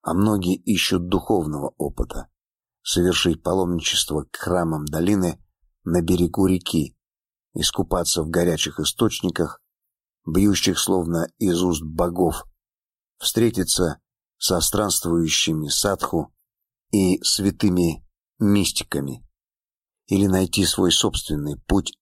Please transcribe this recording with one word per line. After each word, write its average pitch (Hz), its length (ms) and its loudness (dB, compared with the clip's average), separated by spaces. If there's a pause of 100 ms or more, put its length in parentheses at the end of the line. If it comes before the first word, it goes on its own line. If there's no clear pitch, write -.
А 82 100 -4
многие 95 420 2
ищут 90 520 0
духовного 85 720 -2
опыта, - 480 -6 (560)
совершить 87 580 0
паломничество 87 840 -2
к - 120 -18
храмам 82 480 -2
долины 87 580 0 (420)
на 85 180 2
берегу 87 420 2
реки, 87 500 0 (600)
искупаться 87 680 -2
в 78 80 -4
горячих 82 500 0
источниках, 85 800 -2 (640)
бьющих 92 540 2
словно 85 500 0 (120)
из 90 240 0
уст 82 180 0
богов, 85 640 -2 (760)
встретиться 92 800 0 (380)
со 87 240 0
странствующими 85 1080 0
садху - 680 -2 (560)
и 95 320 2
святыми 90 840 0 (300)
мистиками, 90 880 0 (800)
или 101 220 4
найти 95 400 2
свой 90 240 2
собственный 73 760 -2
путь - 360 0